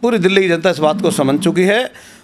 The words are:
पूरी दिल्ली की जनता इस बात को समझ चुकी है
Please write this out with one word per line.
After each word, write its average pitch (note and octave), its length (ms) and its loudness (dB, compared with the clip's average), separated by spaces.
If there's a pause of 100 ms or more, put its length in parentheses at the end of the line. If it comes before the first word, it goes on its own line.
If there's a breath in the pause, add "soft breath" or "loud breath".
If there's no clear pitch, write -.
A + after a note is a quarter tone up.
पूरी A#3 160 0
दिल्ली F#3+ 240 2
की F#3+ 60 0
जनता E3+ 220 0
इस E3 80 -4
बात D3+ 240 0
को F3 80 0
समझ C#3 300 0
चुकी E3+ 220 0
है G#3+ 300 0 (320 loud breath)